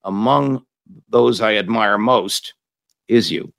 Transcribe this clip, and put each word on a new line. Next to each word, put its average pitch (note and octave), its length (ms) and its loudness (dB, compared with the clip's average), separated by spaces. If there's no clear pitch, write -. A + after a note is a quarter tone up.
Among B2+ 600 -2
those A#2+ 320 2
I A2 160 0
admire G#2 420 0
most G#2+ 580 -2
is G#2+ 240 2
you. - 280 -10